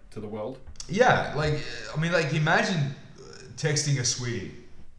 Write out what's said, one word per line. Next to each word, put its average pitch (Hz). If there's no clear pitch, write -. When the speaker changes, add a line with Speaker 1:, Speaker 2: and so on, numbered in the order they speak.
Speaker 1:
to -
the 104
world. 107
Speaker 2:
Yeah, 175
like, 147
I 151
mean, 170
like, 156
imagine, 165
uh, -
texting 139
a 117
sweetie 117